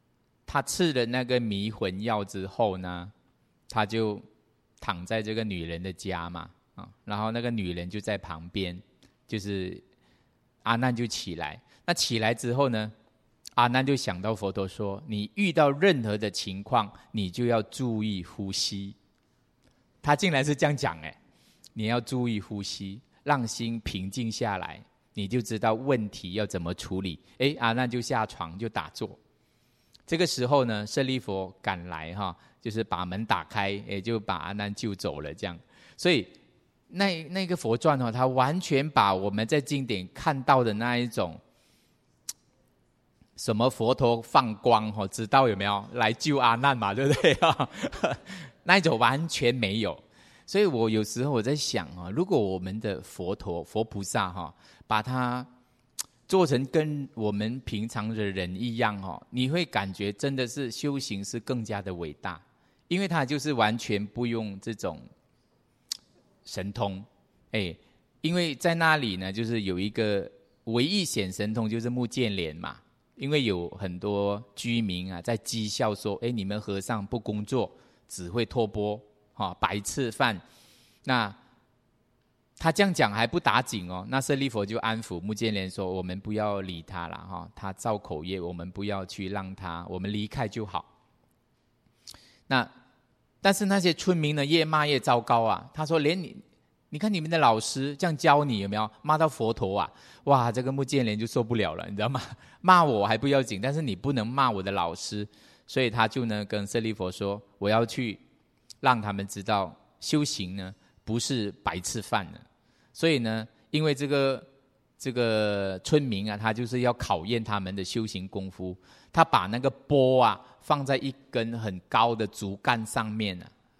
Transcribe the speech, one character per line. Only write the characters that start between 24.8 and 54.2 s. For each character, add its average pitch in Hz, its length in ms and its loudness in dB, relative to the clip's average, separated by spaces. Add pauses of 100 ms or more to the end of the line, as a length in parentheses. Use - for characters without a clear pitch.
你 101 140 -6
就 120 140 0
知 110 180 -4
道 110 140 4
问 117 360 0
题 90 240 -12
要 104 120 0
怎 95 160 -4
么 85 120 -2
处 - 280 -6
理。” 87 180 -6 (200)
哎， 139 200 2
阿 117 140 2
难 123 160 0
就 123 100 -2
下 117 260 0
床 85 320 -10
就 113 120 -6
打 80 220 -6
坐。 - 260 -10 (880)
这 165 120 -2
个 170 100 4
时 123 180 -2
候 135 200 4
呢， 107 200 -2
舍 139 180 0
利 131 140 -2
佛 95 320 -4 (120)
赶 92 260 -2
来 82 260 -10
哈， 95 220 -6 (260)
就 113 80 -8
是 110 140 -2
把 90 220 -4
门 95 200 -6
打 90 200 0
开， 98 240 -2
也 101 320 -6
就 113 180 -2
把 98 160 -4
阿 80 160 -6
难 101 240 -4
救 107 180 -4
走 76 280 -6
了 73 120 -8
这 95 140 -8
样。 87 100 -8 (380)
所 - 160 2
以 117 160 2 (640)
那， 175 400 -2
那 185 180 -2
个 175 80 0
佛 117 220 0
传 143 240 4
哦， 120 100 0
他 127 160 2
完 131 320 2
全 147 280 2
把 104 280 6
我 98 140 0
们 107 180 0
在 151 140 2
经 135 260 -4
典 95 260 -2
看 139 300 -2
到 135 180 8
的 113 120 2
那 120 240 0
一 123 100 0
种 90 320 -2 (2000)
什 113 180 -2
么 123 140 4
佛 123 260 2
陀 117 260 2
放 123 340 4
光 110 380 4
哦， 104 140 -2
知 113 180 -6
道 135 220 6
有 104 80 2
没 98 80 -2
有？ 101 200 0 (100)
来 113 180 4
救 143 260 0
阿 120 180 8
难 131 220 4
嘛， 101 160 0
对 135 140 2
不 143 140 6
对？ 160 160 6 (600)
<laughs> 160 640 -6
那 180 140 6
一 196 40 4
种 151 180 2
完 131 300 4
全 123 260 2
没 107 240 0
有。 92 180 -2 (480)
所 - 140 0
以 208 60 6
我 113 240 4
有 110 120 4
时 120 220 -2
候 143 80 0
我 120 100 2
在 131 140 0
想 107 400 -4
哦， 87 160 -8
如 151 140 2
果 190 120 2
我 95 220 2
们 92 220 -6
的 98 200 -4
佛 92 320 -6
陀、 85 300 -6
佛 107 220 -2
菩 101 180 -8
萨 98 260 0